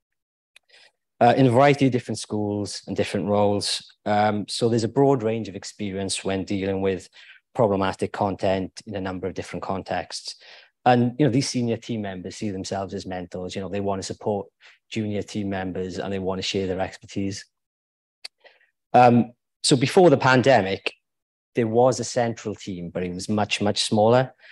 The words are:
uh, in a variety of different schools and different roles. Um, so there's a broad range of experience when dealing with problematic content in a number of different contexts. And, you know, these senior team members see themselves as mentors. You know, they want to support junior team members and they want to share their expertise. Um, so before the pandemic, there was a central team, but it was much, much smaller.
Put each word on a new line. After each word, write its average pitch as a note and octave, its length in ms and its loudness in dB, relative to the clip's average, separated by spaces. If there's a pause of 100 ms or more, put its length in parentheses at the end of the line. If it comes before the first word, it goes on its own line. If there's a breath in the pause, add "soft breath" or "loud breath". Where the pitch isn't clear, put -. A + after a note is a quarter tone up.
(1200 soft breath)
uh, A#2+ 160 6
in C3+ 80 6
a B2+ 60 6
variety C#3 340 4
of C3 60 2
different A#2 260 -4
schools G#2 680 -6
and G2 100 -8
different G2 300 -2
roles. G#2 680 0 (120)
Um, G#2 420 0
so - 180 0
there's A2+ 160 0
a A2+ 60 0
broad C#3 320 4
range A2 260 -2
of F#2 80 -10
experience G2 680 -6
when F#2+ 200 -2
dealing F#2+ 380 -2
with F#2+ 280 -2 (440 loud breath)
problematic F#2+ 600 0
content F#2+ 720 -2
in G#2+ 80 -8
a G2 60 -6
number F#2 260 -6
of F2 80 -10
different F2 260 -10
contexts. - 760 -8 (480 loud breath)
And, B2 340 4
you D3+ 60 4
know, B2 60 2
these C3 160 0
senior A#2+ 300 -2
team A2+ 240 -8
members F#2+ 340 -10
see G#2+ 140 -8
themselves G2 460 -8
as F#2 100 -8
mentors. F2+ 500 -10
You G2 60 -8
know, F#2+ 80 -8
they G2 100 -6
want G2 220 -4
to - 60 -8
support G2+ 400 -4 (420 soft breath)
junior G#2 320 -4
team G2+ 280 -6
members F#2 500 -6
and F#2 120 -6
they G2 80 -4
want F#2+ 200 -4
to F#2 80 -6
share F#2+ 180 -2
their F#2 160 -4
expertise. - 640 -8 (1500 soft breath)
Um, A#2+ 360 8 (320)
so - 120 4
before D3 360 6
the C3+ 60 8
pandemic, A#2 760 4 (640)
there A#2+ 100 2
was A#2+ 340 4
a A#2+ 40 -4
central A2+ 500 -4
team, F2 360 -10
but F2+ 140 -6
it F2+ 100 -6
was F2+ 160 -10
much, G#2 320 -2
much G#2 220 0
smaller. A#2 500 4 (180 loud breath)